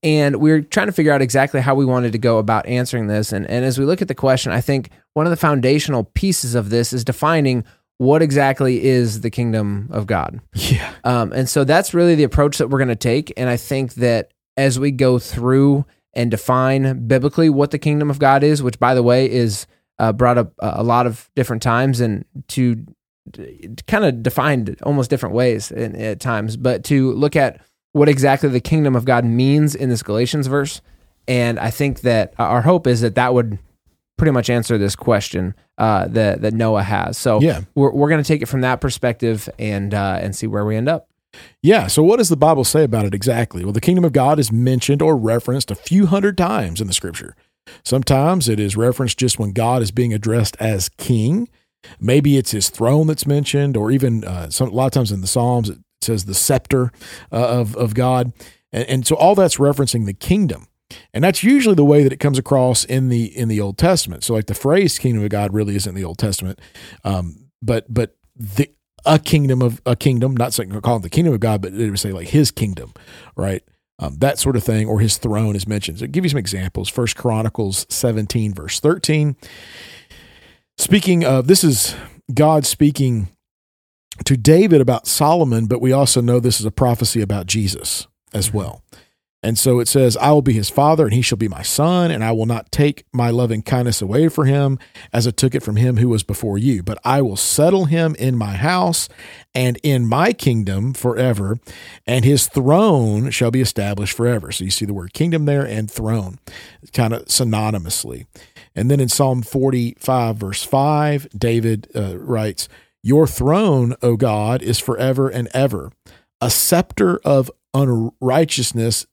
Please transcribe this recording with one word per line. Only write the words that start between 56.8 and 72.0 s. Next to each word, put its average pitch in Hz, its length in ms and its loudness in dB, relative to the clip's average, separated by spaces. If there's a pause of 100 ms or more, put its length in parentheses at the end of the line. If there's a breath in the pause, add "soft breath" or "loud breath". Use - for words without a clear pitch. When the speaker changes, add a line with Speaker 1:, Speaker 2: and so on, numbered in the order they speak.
Speaker 2:
uh, 117 160 0
of, 117 260 -2
of 110 200 -2
God. 123 380 0 (400 loud breath)
And, 123 160 -4
and 131 180 -2
so 156 100 2
all 190 180 4
that's 190 220 2
referencing 139 500 0
the 98 80 -6
kingdom. 180 540 -2 (440 loud breath)
And 127 120 0
that's - 180 2
usually 240 320 4
the 147 100 6
way 147 180 6
that 131 100 4
it 131 80 -10
comes 135 180 0
across 127 460 2
in 131 240 -2
the, 120 160 0 (120)
in 117 120 -2
the 107 120 0
Old 98 180 -6
Testament. 165 460 0
So, 117 100 -2
like, 107 120 -2
the 101 80 -6
phrase 165 440 0
"kingdom 113 240 0
of 101 80 -2
God" 101 240 -2
really 101 220 -2
isn't 98 140 -4
in 90 60 -10
the 95 80 -6
Old 85 140 -10
Testament. 95 420 -4 (440 loud breath)
Um, 90 460 -6 (120)
but, 113 300 -2
but 104 240 -4 (200)
the, 107 340 -4 (340)
a 156 140 4
kingdom 135 440 2
of, 120 240 -2
a 120 100 0
kingdom, 131 400 0
not 120 160 -2
saying, 101 300 -6
call 120 140 0
it 101 60 -6
the 85 80 -10
kingdom 160 240 2
of 104 60 -2
God, 107 220 0
but 95 140 -10
they 110 120 -2
would 101 100 -4
say, 101 140 -6